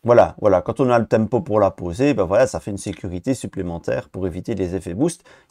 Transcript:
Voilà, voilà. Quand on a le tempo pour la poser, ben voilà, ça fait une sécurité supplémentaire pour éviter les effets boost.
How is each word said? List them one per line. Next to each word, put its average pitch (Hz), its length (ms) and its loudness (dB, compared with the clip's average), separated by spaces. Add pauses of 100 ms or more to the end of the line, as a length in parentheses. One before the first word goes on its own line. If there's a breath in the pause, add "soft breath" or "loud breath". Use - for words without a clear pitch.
Voilà, 110 380 4
voilà. 95 220 4
Quand - 160 -6
on 131 100 2
a 120 80 4
le 113 80 2
tempo 110 360 0
pour 104 180 0
la 98 100 4
poser, 110 460 -2
ben 98 80 0
voilà, 104 240 2
ça - 120 -8
fait 107 120 -8
une 98 80 -6
sécurité 95 560 -6
supplémentaire 92 720 -6
pour 95 160 -6
éviter 92 300 -6
les 92 180 -4
effets 87 220 -6
boost. 156 280 -4 (280 soft breath)